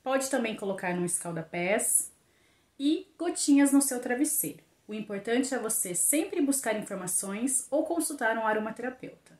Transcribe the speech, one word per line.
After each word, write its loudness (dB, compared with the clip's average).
Pode 0
também 0
colocar -4
num 0
escalda-pés -2
e 0
gotinhas 6
no 8
seu -2
travesseiro. -2
O -10
importante -2
é -2
você -2
sempre 0
buscar 0
informações -4
ou 2
consultar -2
um -2
aromaterapeuta. -4